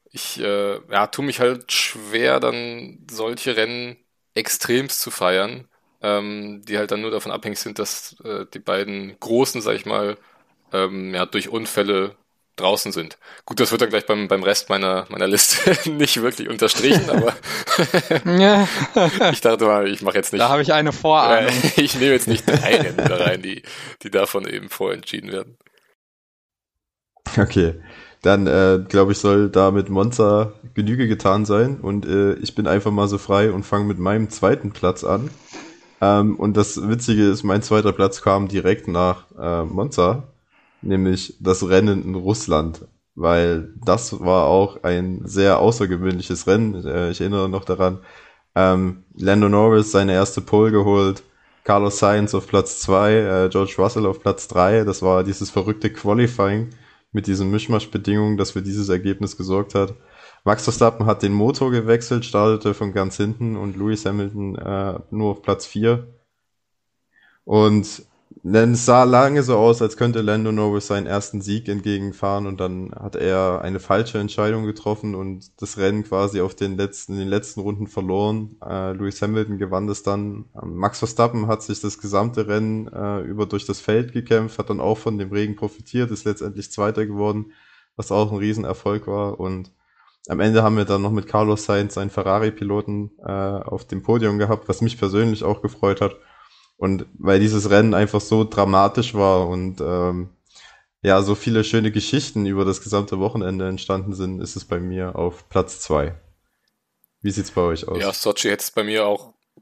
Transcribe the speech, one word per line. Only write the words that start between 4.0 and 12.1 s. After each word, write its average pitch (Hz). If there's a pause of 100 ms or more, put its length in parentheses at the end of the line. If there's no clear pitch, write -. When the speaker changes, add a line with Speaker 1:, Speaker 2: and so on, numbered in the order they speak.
Speaker 1:
extremst -
zu 123
feiern, 101 (340)
ähm, 104
die 104
halt 104
dann 104
nur 110
davon 107
abhängig 107
sind, 107
dass, -
äh, 101
die -
beiden 98
Großen, 123
sag 110
ich 104
mal, 104 (560)
ähm, 95
ja, 90
durch 101
Unfälle 101 (400)